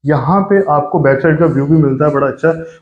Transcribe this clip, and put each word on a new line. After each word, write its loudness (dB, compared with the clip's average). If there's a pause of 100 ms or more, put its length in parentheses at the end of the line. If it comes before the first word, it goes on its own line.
यहाँ 0
पे 0
आपको -2
बैक 2
साइड 0
का 2
view -2
भी 2
मिलता 0
है 0
बड़ा 0
अच्छा। -2 (180)